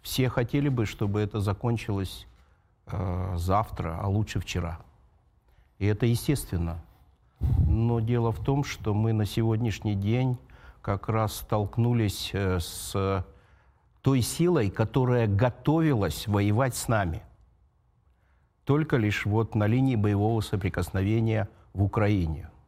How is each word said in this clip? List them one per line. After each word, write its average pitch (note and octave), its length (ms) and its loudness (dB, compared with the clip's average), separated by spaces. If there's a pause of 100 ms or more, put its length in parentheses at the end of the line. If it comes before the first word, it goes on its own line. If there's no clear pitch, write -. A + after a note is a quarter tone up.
Все - 280 -2
хотели C#3+ 400 0
бы, A#2+ 160 0
чтобы G2+ 340 -2
это G#2 220 -2
закончилось, G2+ 840 -4 (640)
э, F#2 500 -4
завтра, F2 640 -2
а G2+ 60 -2
лучше G#2 320 0
вчера. E2+ 400 -6 (1000)
И G2 80 -4
это G#2 200 0
естественно. F2 760 -2 (840)
Но A2+ 320 2
дело A#2 320 2
в - 120 -6
том, C#3 200 2
что - 300 -4
мы A2 180 2
на G#2+ 140 2
сегодняшний A2 680 0
день B2 420 0 (440)
как G2+ 280 -4
раз A2 260 0
столкнулись, A2+ 1000 0
э, F#2+ 260 0
с G2 680 -4 (760)
той C3+ 200 4
силой, D#3 480 2
которая B2 580 2
готовилась A#2+ 1000 0
воевать G#2 480 2
с - 120 -8
нами. G2 340 0 (1400)
Только D3+ 320 2
лишь G#2 300 2
вот G#2+ 280 0
на G#2 140 2
линии B2+ 300 2
боевого G#2 420 2
соприкосновения G#2 1120 -2 (240)
в F#2+ 100 0
Украине. F#2 680 0 (180)